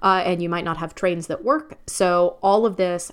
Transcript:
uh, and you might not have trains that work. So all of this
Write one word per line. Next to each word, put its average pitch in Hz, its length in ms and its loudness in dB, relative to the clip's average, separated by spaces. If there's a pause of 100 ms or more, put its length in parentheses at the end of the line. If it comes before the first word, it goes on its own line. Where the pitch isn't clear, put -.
uh, 190 240 4
and 175 160 0
you 170 80 -4
might 170 140 -4
not 165 140 -4
have 160 160 -8
trains 175 340 -2
that - 160 -8
work. 302 420 -2
So 175 560 2
all 202 240 4
of 190 100 -2
this 175 360 -2